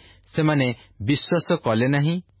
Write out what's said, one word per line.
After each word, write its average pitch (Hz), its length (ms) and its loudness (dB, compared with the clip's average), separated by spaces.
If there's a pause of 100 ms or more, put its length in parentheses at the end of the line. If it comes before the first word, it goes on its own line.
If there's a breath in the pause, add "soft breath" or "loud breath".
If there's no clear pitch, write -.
(260 soft breath)
ସେମାନେ 147 480 0 (280 soft breath)
ବିଶ୍ୱାସ 135 460 -2 (160)
କଲେ 117 240 2
ନାହିଁ 143 280 0 (240)